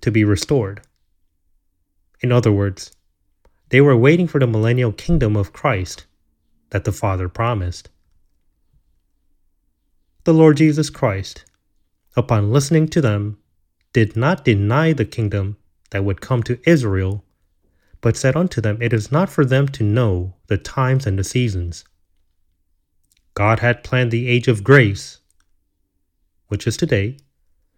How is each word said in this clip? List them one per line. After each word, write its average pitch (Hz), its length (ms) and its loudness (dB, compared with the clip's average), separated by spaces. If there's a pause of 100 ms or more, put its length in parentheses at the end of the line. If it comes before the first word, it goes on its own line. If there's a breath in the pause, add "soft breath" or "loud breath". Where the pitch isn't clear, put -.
to 117 100 -4
be 107 140 0
restored. 104 580 -2 (1400)
In 120 120 -2
other 113 180 2
words, 101 420 -4 (760)
they 127 120 4
were 143 160 6
waiting 160 300 4
for 151 140 -2
the 127 60 2
millennial 113 460 0
kingdom 127 440 0
of 98 160 -2
Christ 98 540 -6 (640)
that 98 140 -4
the 104 80 -2
Father 92 360 -4
promised. 104 640 -6 (2250)
The 165 100 4
Lord 156 220 8
Jesus 151 340 2
Christ, - 540 -6 (720)
upon 107 360 0
listening 151 360 2
to 165 120 -2
them, 104 380 -2 (540)
did 113 240 0
not 147 280 -2
deny 120 480 2
the 131 120 -2
kingdom 101 520 -4 (340)
that 98 140 -4
would 98 160 -4
come 120 220 -4
to 120 260 -6
Israel, 101 560 0 (760)
but 117 160 0
said 135 200 0
unto 180 240 -2
them, 107 220 -2
"It 120 100 -2
is 107 200 -2
not 180 180 0
for 147 140 2
them 135 240 2
to 127 160 -4
know 101 500 0 (140)
the 98 100 0
times 131 480 -2
and 98 120 -2
the 95 60 -2
seasons. 92 600 -4 (1500)
God 104 260 0
had 120 240 0
planned 127 260 -2
the 120 160 -4
age 123 220 0
of 104 160 0
grace, 120 560 2 (1300)
which 104 180 -6
is 117 100 0
today, 120 400 -2 (600)